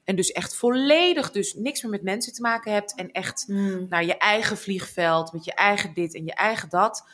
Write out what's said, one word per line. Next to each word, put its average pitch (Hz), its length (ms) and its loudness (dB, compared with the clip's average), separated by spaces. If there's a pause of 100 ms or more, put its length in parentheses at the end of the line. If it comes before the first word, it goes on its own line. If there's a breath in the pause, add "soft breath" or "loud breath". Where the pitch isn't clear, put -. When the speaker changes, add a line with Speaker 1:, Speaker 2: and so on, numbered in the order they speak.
Speaker 1:
en 190 120 0
dus 180 160 0
echt - 240 -6
volledig 285 760 4
dus - 240 -4
niks 269 280 -4
meer 233 80 -6
met 202 120 -4
mensen 208 300 -4
te - 100 -12
maken 226 300 -2
hebt... 208 220 0
en 180 180 -10
echt - 340 -6
Speaker 2:
Hmm. 196 420 -2
Speaker 1:
naar 170 160 2
je 175 140 0
eigen 214 400 2
vliegveld, 170 720 0
met 165 120 -8
je - 100 -8
eigen 202 400 2
dit 170 200 -4
en 160 100 -10
je 160 100 -8
eigen 214 340 0
dat... 196 460 0